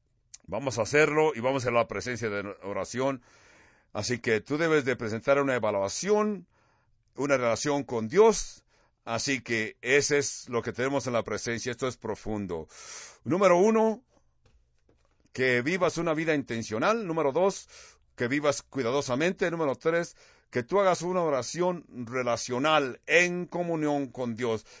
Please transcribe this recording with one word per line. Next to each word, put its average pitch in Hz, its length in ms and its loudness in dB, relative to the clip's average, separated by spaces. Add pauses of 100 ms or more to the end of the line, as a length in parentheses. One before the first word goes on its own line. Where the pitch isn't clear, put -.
(440)
Vamos 117 340 -6
a 113 40 0
hacerlo 151 520 4
y 113 60 -8
vamos 127 260 -2
a 120 60 0
la 117 160 2
presencia 113 400 -6
de 101 340 -6
oración. 120 580 -4 (720)
Así 120 280 -4
que 110 200 0
tú 143 180 -6
debes 156 260 2
de 123 100 0
presentar 113 460 0
una 135 160 0
evaluación, 175 920 0 (680)
una 139 200 2
relación 127 460 0
con 113 240 -4
Dios. 202 580 4 (400)
Así 117 360 -2
que 110 400 -4
ese 143 380 2
es - 300 -6
lo 120 140 -2
que 117 100 -6
tenemos 135 340 -2
en 123 80 -4
la 110 100 0
presencia. 117 480 -6
Esto 131 160 -4
es 120 80 -6
profundo. 101 720 -6 (560)
Número 175 320 4
uno, 220 480 4 (1300)
que 123 300 2
vivas 170 340 0
una 165 180 0
vida 160 200 0
intencional. 135 720 -2
Número 160 260 0
dos, 185 360 0 (460)
que 123 140 -2
vivas 143 340 0
cuidadosamente. 139 880 -2
Número 156 240 -2
tres, 165 420 -2 (340)
que 123 120 -2
tú 185 180 0
hagas 180 220 2
una 180 200 0
oración 160 640 -2
relacional 123 1160 0
en 175 400 2
comunión 151 640 -2
con 120 280 -6
Dios, 113 300 -4 (140)